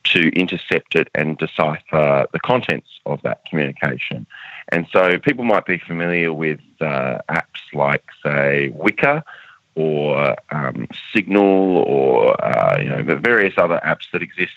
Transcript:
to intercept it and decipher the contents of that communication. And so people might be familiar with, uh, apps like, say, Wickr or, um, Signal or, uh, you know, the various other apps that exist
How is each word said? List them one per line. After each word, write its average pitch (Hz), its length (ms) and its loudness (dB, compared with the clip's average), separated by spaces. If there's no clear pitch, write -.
to 82 240 2
intercept 87 560 -2
it 80 220 2
and 78 200 -2
decipher 76 960 0
the 80 60 -4
contents - 480 -2
of 71 160 -4
that - 240 -6
communication. 69 800 -4
And 87 240 -2
so 90 260 4
people 127 240 -2
might 107 240 2
be 90 120 -2
familiar 85 540 -2
with, 78 280 -4
uh, 67 380 -2
apps - 460 -8
like, 71 300 0
say, 71 540 0
Wickr 143 480 0
or, 73 600 0
um, 65 360 -6
Signal 95 680 4
or, 65 640 4
uh, 50 360 2
you 50 80 -2
know, 67 140 -2
the 76 140 0
various 101 420 2
other 85 260 2
apps - 280 -4
that 85 100 -4
exist 87 340 -6